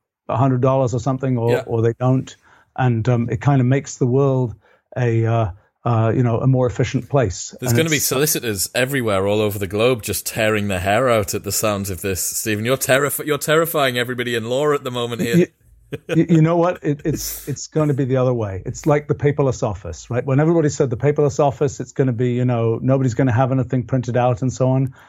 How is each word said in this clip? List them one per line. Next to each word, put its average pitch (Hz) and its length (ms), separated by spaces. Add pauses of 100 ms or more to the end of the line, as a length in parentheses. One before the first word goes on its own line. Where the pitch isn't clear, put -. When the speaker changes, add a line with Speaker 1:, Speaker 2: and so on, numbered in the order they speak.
(300)
Speaker 1:
a - 60
hundred 127 240
dollars 131 340
or 123 60
something, 131 380
or, 117 140
Speaker 2:
Yeah. 117 140
Speaker 1:
or 113 160
they 117 120
don't. 131 420 (400)
And, 117 320
um, 120 220
it 113 100
kind 135 220
of 123 40
makes 139 300
the 139 100
world 127 500 (420)
a, 113 280
uh, 113 260 (340)
uh, 113 280
you - 80
know, 117 200
a 131 60
more 127 200
efficient 127 400
place. 120 540
Speaker 2:
There's 127 100
Speaker 1:
And 117 60
Speaker 2:
gonna 160 120
be 151 60
Speaker 1:
it's 127 120
Speaker 2:
solicitors 127 680
everywhere 117 500
all 104 140
over 107 180
the 101 100
globe 110 360
just - 220
tearing 107 420
their 92 140
hair 107 260
out 110 260
at 101 120
the 101 80
sounds 101 360
of 90 120
this, 95 200
Stephen. 110 440
You're 131 100
terrif-, 139 500
you're 147 120
terrifying 156 600
everybody 120 380
in 113 140
law 143 240
at 135 100
the 131 80
moment 120 300
here. 120 160
Speaker 1:
You, 175 100 (640)
you, 165 160
you 160 120
know 165 160
what? 175 260
It, 147 220
it's, - 420
it's 139 200
gonna 151 260
be 135 100
the 131 140
other 127 160
way. 101 320
It's - 200
like 147 220
the - 80
paperless 143 480
office, 90 460
right? 123 160
When 139 160
everybody 160 260
said 143 220
the 117 80
paperless 147 420
office, 143 400
it's - 140
gonna 131 180
be, 120 220
you 123 100
know, 117 380
nobody's 131 320
gonna 131 180
have 127 220
anything 127 320
printed 120 320
out 123 240
and 131 100
so 131 200
on. 131 220 (160)